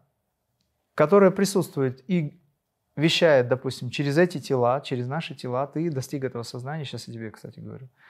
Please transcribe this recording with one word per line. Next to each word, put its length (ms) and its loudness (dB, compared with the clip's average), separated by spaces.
которое 360 6
присутствует 800 -2
и 320 -2
вещает, 520 4
допустим, 420 -4
через 280 -2
эти 220 2
тела, 400 0
через 260 -6
наши 280 -8
тела, 320 -6
ты 240 -4
достиг 340 -6
этого 180 -6
сознания, 420 -10
щас 240 -12
я 60 -14
тебе, 160 -10
кстати, 300 -18
говорю. 280 -16